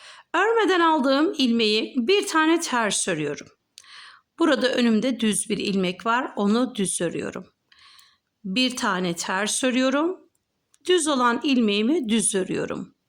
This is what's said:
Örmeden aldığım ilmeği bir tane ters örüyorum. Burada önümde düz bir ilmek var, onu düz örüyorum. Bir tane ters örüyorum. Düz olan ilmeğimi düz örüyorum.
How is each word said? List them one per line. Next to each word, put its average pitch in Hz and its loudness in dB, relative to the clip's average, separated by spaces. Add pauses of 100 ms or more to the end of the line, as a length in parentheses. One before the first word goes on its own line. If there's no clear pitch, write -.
(340)
Örmeden 392 2
aldığım 311 2
ilmeği 233 2
bir 381 2
tane 320 2
ters 233 -2
örüyorum. 151 -4 (920)
Burada 254 2
önümde 233 2
düz 214 -2
bir 208 -2
ilmek 185 -4
var, 240 -2
onu 226 0
düz 190 -4
örüyorum. - -8 (920)
Bir 247 -2
tane 185 -2
ters 202 -4
örüyorum. 262 0 (680)
Düz 349 2
olan 247 2
ilmeğimi 240 0
düz 214 0
örüyorum. - -4 (140)